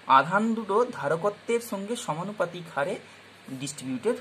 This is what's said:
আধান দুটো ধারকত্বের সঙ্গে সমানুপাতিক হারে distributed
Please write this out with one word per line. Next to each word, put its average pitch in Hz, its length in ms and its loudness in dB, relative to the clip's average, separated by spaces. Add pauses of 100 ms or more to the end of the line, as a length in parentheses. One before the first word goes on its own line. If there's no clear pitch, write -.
আধান 180 460 6
দুটো 220 380 2
ধারকত্বের 196 680 0
সঙ্গে 208 360 -6
সমানুপাতিক 175 680 -4 (120)
হারে 165 240 -2 (500)
distributed 135 720 -4